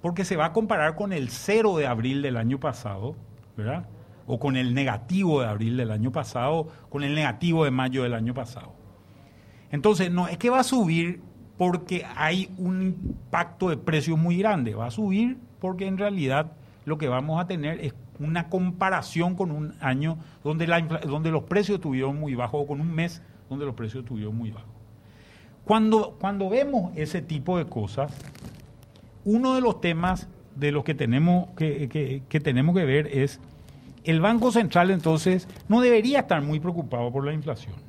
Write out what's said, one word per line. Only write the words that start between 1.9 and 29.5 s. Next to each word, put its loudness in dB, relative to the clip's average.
del -2
año 0
pasado, -6
¿verdad? -6
O -2
con 0
el 0
negativo 2
de 0
abril 0
del -2
año 0
pasado, -2
con -4
el -2
negativo 2
de 2
mayo 0
del 0
año -2
pasado. -10
Entonces, 2
no 0
es -6
que 2
va 4
a 4
subir 2
porque 0
hay 0
un -2
impacto -2
de 0
precios 0
muy 2
grande, 2
va -4
a -6
subir 0
porque -4
en -2
realidad 0
lo -2
que -2
vamos 0
a -4
tener -4
es -4
una -2
comparación 0
con -2
un -6
año 0
donde -2
la 4
infla-, -2
donde -2
los 0
precios 0
estuvieron -2
muy -4
bajos, -2
o -4
con -4
un -2
mes -4
donde -6
los -6
precios -8
estuvieron -6
muy -6
bajos. -16
Cuando, 4
cuando -2
vemos 0
ese -4
tipo -2
de 0
cosas, -4
uno 2